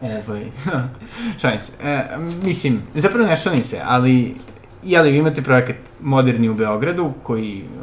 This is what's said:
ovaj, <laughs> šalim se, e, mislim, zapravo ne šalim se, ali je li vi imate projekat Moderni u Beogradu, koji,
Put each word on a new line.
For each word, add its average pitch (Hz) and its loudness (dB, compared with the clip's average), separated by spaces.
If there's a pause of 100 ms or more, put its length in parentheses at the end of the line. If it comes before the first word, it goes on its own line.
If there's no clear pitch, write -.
ovaj, 107 -6 (460)
<laughs> - -10
šalim 107 -2
se, - -16 (100)
e, 143 -2 (400)
mislim, 139 0 (120)
zapravo 196 2
ne 165 4
šalim 151 0
se, 101 -6
ali 123 4 (500)
je 180 6
li 151 6
vi 139 4
imate 147 2
projekat 127 2 (240)
Moderni 127 2
u 110 0
Beogradu, 131 0
koji, 107 -6 (180)